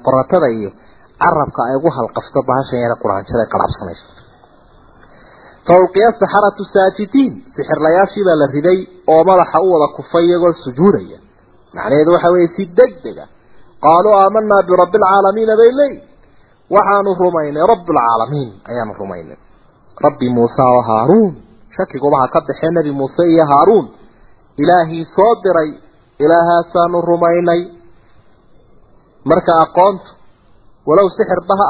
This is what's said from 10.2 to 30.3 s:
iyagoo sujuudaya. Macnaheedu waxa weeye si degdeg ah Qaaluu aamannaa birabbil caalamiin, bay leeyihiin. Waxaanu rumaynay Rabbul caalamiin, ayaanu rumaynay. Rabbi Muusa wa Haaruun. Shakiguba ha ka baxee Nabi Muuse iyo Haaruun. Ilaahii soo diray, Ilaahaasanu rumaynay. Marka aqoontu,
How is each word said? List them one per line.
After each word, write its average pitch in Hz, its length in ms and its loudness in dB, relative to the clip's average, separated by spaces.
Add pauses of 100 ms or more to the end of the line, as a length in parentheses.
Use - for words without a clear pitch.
iyagoo 175 280 0
sujuudaya. 135 640 -2 (560)
Macnaheedu 156 380 0
waxa 175 200 2
weeye 175 160 2
si 196 180 -10
degdeg 175 540 0
ah - 100 -20 (520)
Qaaluu 175 320 4
aamannaa 196 500 2
birabbil 180 400 0
caalamiin, 196 460 2
bay 226 220 6
leeyihiin. 269 320 -2 (680)
Waxaanu 202 420 0
rumaynay 165 540 -2
Rabbul 175 300 -2
caalamiin, 117 520 -2 (160)
ayaanu 117 280 -8
rumaynay. 87 440 -14 (600)
Rabbi 139 320 -2
Muusa 120 340 0
wa 123 200 4
Haaruun. 143 500 2 (400)
Shakiguba 143 460 -2
ha 127 80 0
ka - 140 -2
baxee 156 300 -6
Nabi 160 200 -2
Muuse 139 320 -4
iyo 165 220 4
Haaruun. 151 400 4 (720)
Ilaahii 165 480 0
soo 214 300 0
diray, 170 340 -2 (500)
Ilaahaasanu 170 840 0
rumaynay. 170 600 0 (1600)
Marka 170 360 0
aqoontu, 180 480 0 (800)